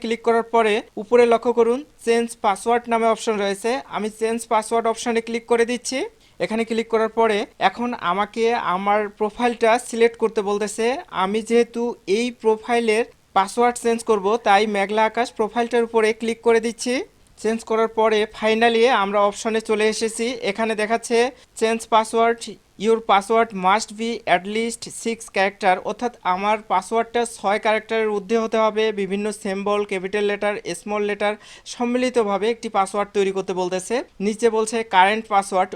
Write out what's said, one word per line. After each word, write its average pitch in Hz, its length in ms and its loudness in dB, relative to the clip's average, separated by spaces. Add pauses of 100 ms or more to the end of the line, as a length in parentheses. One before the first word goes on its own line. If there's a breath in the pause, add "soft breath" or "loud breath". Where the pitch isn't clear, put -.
ক্লিক 226 240 -4
করার 226 260 2
পরে 220 200 4 (280)
উপরে 240 220 6 (100)
লক্ষ্য 226 260 2
করুন 233 200 2 (260)
চেঞ্জ 233 220 2 (180)
পাসওয়ার্ড 233 460 0
নামে 226 220 2
অপশন 220 300 -2
রয়েছে, 196 280 -2 (240)
আমি 202 120 -4 (120)
চেঞ্জ 226 200 -2 (120)
পাসওয়ার্ড 220 400 0
অপশনে 226 360 -2
ক্লিক 233 240 -6
করে 233 200 2
দিচ্ছি। 262 280 -4 (460 soft breath)
এখানে 220 240 -2
ক্লিক 226 240 -2
করার 220 260 0
পরে 214 180 2 (320)
এখন 240 200 -6 (220)
আমাকে 208 320 -2 (320)
আমার 202 260 0 (180)
প্রোফাইলটা 226 520 0 (160)
সিলেক্ট 233 360 2
করতে 220 260 0
বলতেছে। 208 360 -2 (380)
আমি 202 160 0 (100)
যেহেতু 233 320 2 (360)
এই 240 100 0 (140)
প্রোফাইলের 226 640 2 (320)
পাসওয়ার্ড 240 460 2
চেঞ্জ 233 160 0 (100)
করব, 202 160 2 (220)
তাই 202 160 6 (120)
মেঘলা 202 340 0
আকাশ 233 180 -2 (100)
প্রোফাইলটার 233 500 0
উপরে 220 220 2 (100)
ক্লিক 226 280 -4
করে 226 180 6
দিচ্ছি। 233 280 -4 (480)
চেঞ্জ 226 180 0 (100)
করার 220 200 2 (100)
পরে 220 200 4 (180)
finally 226 460 4 (200)
আমরা 202 160 0 (100)
অপশনে 220 400 -2
চলে 214 240 2
এসেছি। 226 320 -4 (260)
এখানে 226 300 -2
দেখাচ্ছে 226 360 0 (420 loud breath)
চেঞ্জ 226 200 0 (140)
পাসওয়ার্ড, 226 480 2 (440)
your 226 140 4 (120)
password 226 380 2 (180)
must 208 220 2 (120)
be 226 80 -2 (260)
at 180 80 2 (120)
least 226 260 -4 (220)
six 226 140 -4 (180)
character, 196 400 2 (140)
অর্থাৎ 233 240 -6 (200)
আমার 202 240 0 (140)
পাসওয়ার্ডটা 226 500 0 (160)
ছয় 208 260 0
ক্যারেক্টারের 220 520 0
ঊর্ধ্বে 208 280 -2
হতে 220 200 -2
হবে। 214 200 0 (180)
বিভিন্ন 196 240 -2 (180)
সিম্বল, 202 360 -2 (120)
ক্যাপিটাল 190 400 -2
লেটার, 202 240 -2 (240)
স্মল 208 300 -4
লেটার 208 240 -2 (400 loud breath)
সম্মিলিতভাবে 240 840 0
একটি 226 220 -8
পাসওয়ার্ড 202 400 -2
তৈরি 196 200 2
করতে 190 240 -4
বলতেছে। 180 340 -4 (300)
নিচে 220 220 2 (100)
বলছে 220 200 -2 (180)
কারেন্ট 208 380 4
পাসওয়ার্ড, 190 420 0